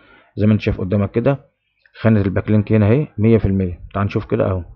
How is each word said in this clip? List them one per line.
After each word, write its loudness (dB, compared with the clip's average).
زي 0
ما 4
انت 2
شايف -2
قدامك -2
كده، 0
خانة 4
الباك -2
لينك 2
هنا 4
اهي 2
مية 4
في -2
المية. -2
تعال -2
نشوف -4
كده -2
اهو، -4